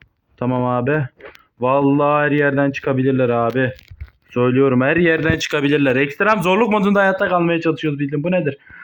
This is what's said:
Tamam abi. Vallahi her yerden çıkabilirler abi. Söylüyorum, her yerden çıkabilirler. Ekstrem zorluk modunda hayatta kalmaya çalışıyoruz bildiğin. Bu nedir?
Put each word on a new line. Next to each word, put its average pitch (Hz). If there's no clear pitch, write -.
Tamam 127
abi. 123
Vallahi 143
her 147
yerden 143
çıkabilirler 131
abi. 117
Söylüyorum, 127
her 147
yerden 160
çıkabilirler. 143
Ekstrem 180
zorluk 202
modunda 202
hayatta 190
kalmaya 170
çalışıyoruz 151
bildiğin. 147
Bu 175
nedir? 165